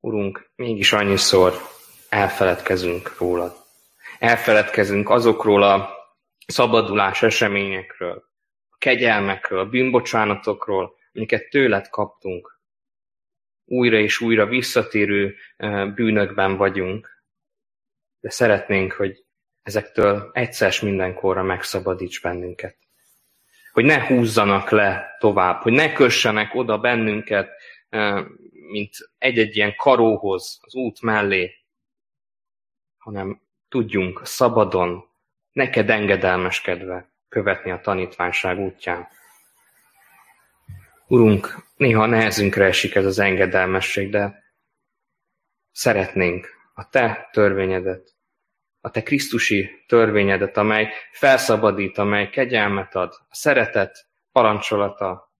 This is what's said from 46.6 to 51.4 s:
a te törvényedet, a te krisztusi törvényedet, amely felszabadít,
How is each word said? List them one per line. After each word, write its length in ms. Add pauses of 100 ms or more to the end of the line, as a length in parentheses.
a 140
te 440
törvényedet, 840 (640)
a 100
te 120
krisztusi 840
törvényedet, 720
amely 360 (200)
felszabadít, 840